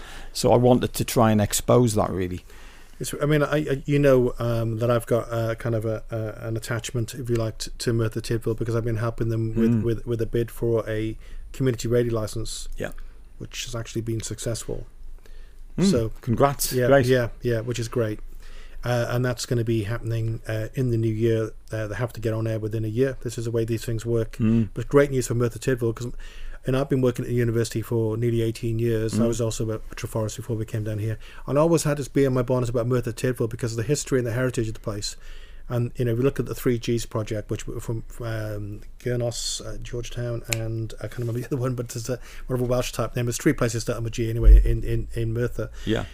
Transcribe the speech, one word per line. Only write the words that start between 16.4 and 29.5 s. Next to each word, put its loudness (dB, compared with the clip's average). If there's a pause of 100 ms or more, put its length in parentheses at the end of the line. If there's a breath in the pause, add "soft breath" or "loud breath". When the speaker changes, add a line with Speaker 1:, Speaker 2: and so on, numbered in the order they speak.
Speaker 2:
yeah, 2
Speaker 1:
Great. 8
Speaker 2:
yeah, 4 (140)
yeah, 0
which -6
is -4
great. -2 (640 soft breath)
Uh, 2
and 0
that's -2
gonna 0
be 2
happening, -2
uh, -4
in 0
the 2
new 2
year. 2 (220)
Uh, -4
they -6
have -4
to -10
get 0
on 0
air -2
within -2
a -2
year. 2
This -6
is -4
the -2
way 2
these -2
things -4
work. 0
Speaker 1:
Mm. 4
Speaker 2:
But -6
great 6
news 0
for -2
Merthyr 0
Tydfil, 0
'cause, -6 (540 loud breath)
and 2
I've 0
been 2
working 2
at -6
the -2
university 2
for 0
nearly 2
eighteen -2
years. 2
I 4
Speaker 1:
Mm. 4
Speaker 2:
was 0
also -2